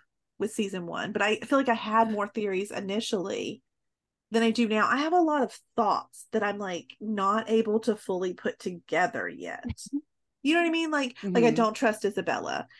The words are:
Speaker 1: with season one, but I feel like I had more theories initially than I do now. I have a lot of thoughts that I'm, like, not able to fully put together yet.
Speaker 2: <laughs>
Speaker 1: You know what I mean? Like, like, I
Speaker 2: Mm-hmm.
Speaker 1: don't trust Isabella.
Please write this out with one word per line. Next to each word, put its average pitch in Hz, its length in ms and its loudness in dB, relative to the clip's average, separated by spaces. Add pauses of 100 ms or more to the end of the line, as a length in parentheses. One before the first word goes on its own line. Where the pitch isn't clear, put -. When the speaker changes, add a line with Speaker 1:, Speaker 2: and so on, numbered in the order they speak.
(380)
Speaker 1:
with 208 140 -4
season 196 340 -4
one, 170 260 -6
but 208 100 0
I 220 180 2
feel 269 180 2
like 269 100 2
I 233 60 4
had 220 360 2
more 208 180 -2
theories 202 420 -4
initially 190 920 -4 (680)
than 226 120 2
I 226 80 4
do 226 180 2
now. 214 200 2
I 254 100 2
have 311 140 0
a 359 80 6
lot 302 220 4
of - 160 -4 (180)
thoughts - 560 -2
that 220 100 0
I'm, 202 160 -2
like, 185 420 -8
not 214 500 0
able 220 300 4
to 214 160 0
fully 185 380 -4
put - 240 -6
together 170 720 -2
yet. - 360 -10
Speaker 2:
<laughs> 240 100 -6 (720)
Speaker 1:
You 294 100 2
know 339 80 4
what 339 60 2
I - 20 0
mean? 330 220 0
Like, 277 320 -2
like, 202 180 2
I 233 60 8
Speaker 2:
Mm-hmm. 233 80 2
Speaker 1:
don't 220 180 2
trust 214 300 0
Isabella. 104 640 -2 (120)